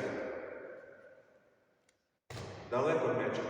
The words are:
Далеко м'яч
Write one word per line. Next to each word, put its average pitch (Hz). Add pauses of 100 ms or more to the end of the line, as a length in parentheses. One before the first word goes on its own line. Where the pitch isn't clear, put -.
(2750)
Далеко 135
м'яч -